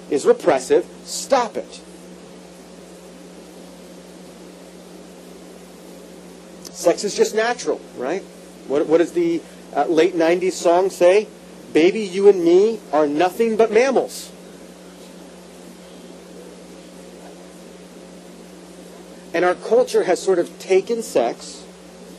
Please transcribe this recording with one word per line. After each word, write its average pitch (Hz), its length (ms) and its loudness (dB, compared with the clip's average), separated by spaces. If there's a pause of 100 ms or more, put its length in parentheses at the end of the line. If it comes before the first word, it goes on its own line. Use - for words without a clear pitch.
(100)
is 147 160 -2
repressive. 151 600 2 (180)
Stop - 520 -2
it. - 240 -12 (4000)
Sex 170 320 -2
is 190 120 -6
just 214 180 0
natural, 220 460 -4 (160)
right? 139 260 -6 (460)
What, 151 180 0
what 156 120 4
does 165 140 0
the, 170 280 -2 (340)
uh, 143 120 0
late 170 280 2
nineties 170 400 0
song 180 360 2
say? 190 360 4 (460)
"Baby, 185 280 4
you 196 280 2
and 185 160 4
me 196 360 4 (120)
are 151 140 2
nothing 180 500 0
but 220 160 2
mammals." 220 580 0 (4000)
And 170 100 -2
our 180 120 2
culture 226 500 2
has 180 160 0
sort 185 180 0
of - 200 -6
taken 196 440 0
sex - 640 -4 (540)